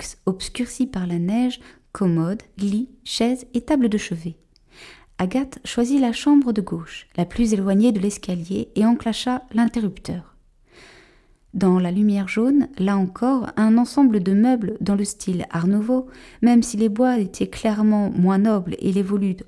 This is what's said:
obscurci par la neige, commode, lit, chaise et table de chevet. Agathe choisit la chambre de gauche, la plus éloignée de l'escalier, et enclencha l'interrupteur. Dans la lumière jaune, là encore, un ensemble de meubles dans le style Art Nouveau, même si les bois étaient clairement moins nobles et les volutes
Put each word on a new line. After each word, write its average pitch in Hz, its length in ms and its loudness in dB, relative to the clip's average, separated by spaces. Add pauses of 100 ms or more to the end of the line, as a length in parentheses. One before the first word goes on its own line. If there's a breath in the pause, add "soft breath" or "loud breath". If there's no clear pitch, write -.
(260)
obscurci 240 600 -4
par 185 200 -6
la 175 120 -4
neige, 233 420 -2 (320 loud breath)
commode, 175 500 0 (160)
lit, 202 300 -2 (160)
chaise 254 500 -2
et 240 80 -2
table 262 260 2
de 208 80 0
chevet. 175 400 -8 (840 loud breath)
Agathe 254 460 -4
choisit 247 360 0
la 240 120 2
chambre 277 400 4
de 208 80 -2
gauche, - 460 -10 (100)
la 175 80 0
plus 220 300 0
éloignée 196 380 4
de 202 80 0
l'escalier, 185 760 -6
et 214 100 2
enclencha 240 680 -2
l'interrupteur. 214 840 -4 (1160 soft breath)
Dans 185 240 4
la 180 140 0
lumière 202 340 0
jaune, 262 400 2 (120)
là 196 180 0
encore, 214 600 -2
un 220 220 4
ensemble 240 420 4
de 185 120 0
meubles 220 480 2
dans 196 160 0
le 202 80 -2
style - 460 -6
Art 170 180 0
Nouveau, 240 400 0 (340 loud breath)
même 233 220 6
si 214 120 -6
les 220 120 2
bois 240 320 2
étaient 190 280 -4
clairement 208 600 0
moins 190 280 2
nobles 202 420 0
et 190 120 -2
les 196 120 0
volutes 196 440 -2